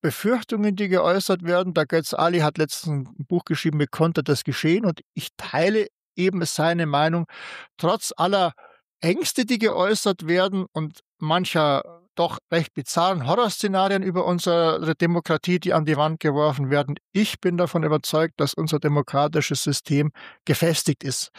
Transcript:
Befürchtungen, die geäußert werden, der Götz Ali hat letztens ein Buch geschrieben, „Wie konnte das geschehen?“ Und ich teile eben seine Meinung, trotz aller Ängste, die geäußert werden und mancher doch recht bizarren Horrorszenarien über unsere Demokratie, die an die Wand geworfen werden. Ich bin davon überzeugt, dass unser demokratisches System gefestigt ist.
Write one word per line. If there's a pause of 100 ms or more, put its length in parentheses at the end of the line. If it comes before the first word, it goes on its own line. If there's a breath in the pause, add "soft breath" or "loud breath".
Befürchtungen,
die
geäußert
werden,
der
Götz
Ali
hat
letztens
ein
Buch
geschrieben,
„Wie
konnte
das
geschehen?“
Und (120)
ich
teile (300)
eben
seine
Meinung, (500 loud breath)
trotz
aller (480 loud breath)
Ängste,
die
geäußert
werden
und (180)
mancher (140)
doch (140)
recht
bizarren
Horrorszenarien
über
unsere
Demokratie,
die
an
die
Wand
geworfen
werden. (160)
Ich
bin
davon
überzeugt,
dass
unser
demokratisches
System (320 loud breath)
gefestigt
ist.